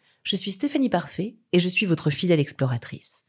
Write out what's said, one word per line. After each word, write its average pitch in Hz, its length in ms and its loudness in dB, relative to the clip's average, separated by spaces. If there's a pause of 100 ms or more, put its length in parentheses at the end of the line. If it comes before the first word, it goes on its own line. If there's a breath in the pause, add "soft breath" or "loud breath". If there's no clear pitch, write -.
(240)
Je - 140 0
suis 196 140 -4
Stéphanie 269 360 0
Parfait 180 480 -2 (160)
et 180 80 6
je 175 80 2
suis 180 180 0
votre 160 240 2
fidèle 170 300 2
exploratrice. - 880 -4